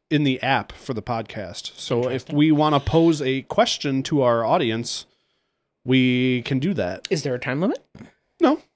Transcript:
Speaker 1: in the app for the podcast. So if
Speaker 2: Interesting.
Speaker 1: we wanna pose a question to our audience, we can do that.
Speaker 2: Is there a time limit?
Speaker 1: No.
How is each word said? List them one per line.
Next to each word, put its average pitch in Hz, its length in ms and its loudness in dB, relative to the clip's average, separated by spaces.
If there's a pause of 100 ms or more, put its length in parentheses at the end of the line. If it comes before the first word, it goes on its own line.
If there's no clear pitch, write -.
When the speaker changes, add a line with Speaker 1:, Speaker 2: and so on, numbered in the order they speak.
(100)
Speaker 1:
in 151 140 2
the 131 180 0
app 123 300 0
for - 220 -10
the 107 80 -6
podcast. 110 760 -10
So 120 220 -2
if 123 60 0
Speaker 2:
Interesting. 131 300 -4
Speaker 1:
we 156 160 6
wanna 151 280 4
pose 165 400 2
a 135 220 -2
question 143 600 0
to 147 180 0
our 117 220 2
audience, 123 600 -2 (800)
we 127 580 2
can 135 160 -2
do 165 160 -2
that. 92 360 -6
Speaker 2:
Is 160 140 -2
there 131 100 -4
a 123 40 -4
time 131 220 -6
limit? 220 240 -2 (560)
Speaker 1:
No. 320 200 2 (160)